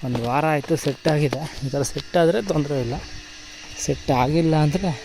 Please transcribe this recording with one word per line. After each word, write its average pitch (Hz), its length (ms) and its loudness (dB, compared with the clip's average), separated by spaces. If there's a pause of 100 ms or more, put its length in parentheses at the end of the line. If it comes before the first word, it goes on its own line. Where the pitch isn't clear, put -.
ಒಂದು 123 200 -2
ವಾರ 135 160 2 (120)
ಆಯ್ತು 147 200 0 (100)
ಸೆಟ್ 139 280 -2
ಆಗಿದೆ. 147 280 2 (240)
ಈ 131 100 -2
ಥರ 143 60 0 (120)
ಸೆಟ್ - 300 -2
ಆದರೆ 180 180 4 (100)
ತೊಂದರೆ 147 340 0
ಇಲ್ಲ, 117 120 -4 (880)
ಸೆಟ್ - 260 -2 (120)
ಆಗಿಲ್ಲ 156 320 4 (120)
ಅಂದರೆ 180 240 0 (140)